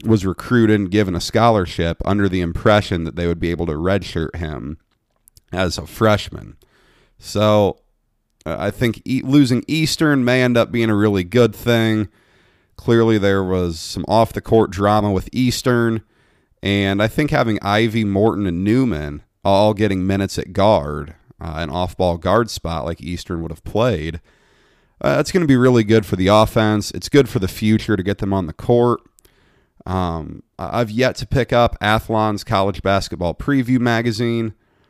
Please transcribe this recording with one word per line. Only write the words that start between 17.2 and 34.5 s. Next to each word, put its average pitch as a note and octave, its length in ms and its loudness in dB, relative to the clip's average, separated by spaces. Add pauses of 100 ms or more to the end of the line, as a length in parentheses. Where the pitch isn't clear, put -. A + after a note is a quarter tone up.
having A#2 320 0
Ivey, A2 400 0
Morton, G2+ 440 0
and F2+ 180 -2
Newman F#2+ 580 -2 (220)
all G2+ 300 4
getting F#2+ 320 0
minutes G2 320 -2
at - 140 -8
guard, D#2 600 0 (260)
uh, E2 180 -10
an D#2+ 120 -6
off-ball F2+ 460 -2
guard G2+ 340 0
spot E2 340 -8
like E2 160 -8
Eastern E2+ 420 -8
would D#2+ 80 -10
have - 140 -16
played, E2+ 560 -2 (800)
uh, C#3 160 0
that's D3+ 160 -2
gonna F3 140 2
be C3+ 100 2
really B2 280 4
good G#2+ 220 4
for G2 100 -4
the F#2 120 2
offense. G#2+ 640 2
It's - 160 -10
good C3+ 200 4
for G#2+ 120 -4
the F#2 80 -2
future G#2+ 480 0
to F#2 60 -2
get G2 160 -4
them G2 140 -4
on F#2+ 140 -2
the D#2+ 60 -10
court. A#2+ 480 2 (840)
Um, E2 600 -6 (140)
I, F2 220 -6
I've A2+ 100 -4
yet A#2+ 260 0
to A#2 100 -10
pick C3 260 -2
up A#2+ 280 2
Athlon's G#2+ 640 -2
college G2 380 -2
basketball F2 520 -2
preview B2+ 460 0
magazine, A#2 760 -2 (360)